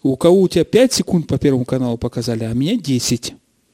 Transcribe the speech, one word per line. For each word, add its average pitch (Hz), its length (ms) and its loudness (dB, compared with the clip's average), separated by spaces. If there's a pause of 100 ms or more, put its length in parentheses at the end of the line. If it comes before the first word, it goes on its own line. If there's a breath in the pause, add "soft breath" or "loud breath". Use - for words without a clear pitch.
у 135 140 0
кого 180 240 6
у 180 80 4
тебя 165 160 0
пять 247 260 4
секунд 175 360 -2
по 139 120 -2
Первому 135 240 0
каналу 123 340 -4
показали, 117 460 -6
а 113 100 -6
меня 143 220 -2
десять. 131 580 -4 (400)